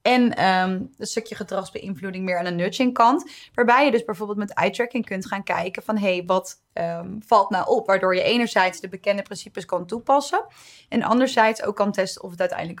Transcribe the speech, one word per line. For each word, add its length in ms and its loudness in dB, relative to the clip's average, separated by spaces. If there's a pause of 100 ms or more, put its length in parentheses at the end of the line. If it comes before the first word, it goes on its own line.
en, 340 4
ehm, 340 2 (280)
een 80 -10
stukje 280 -6
gedragsbeïnvloeding 880 -8
meer 140 0
aan 60 -2
de 60 -4
nudging 420 0
kant. 380 4 (240)
Waarbij 300 4
je 60 4
dus 140 2
bijvoorbeeld 340 -6
met 160 -4
eye-tracking 520 -2
kunt 200 -6
gaan 160 -6
kijken 400 -6
van, 160 -4
"Hey, 280 0
wat, 360 -2 (100)
ehm, 360 -6 (180)
valt 240 4
nou 160 0
op?" 200 2
Waardoor 280 2
je 80 2
enerzijds 580 2
de 80 -10
bekende 340 -4
principes 420 -12
kan 220 -6
toepassen. 580 0 (440)
En 140 -2
anderzijds 600 2
ook 140 -4
kan 160 0
testen 300 -4
of 80 -12
het 100 -6
uiteindelijk 400 -4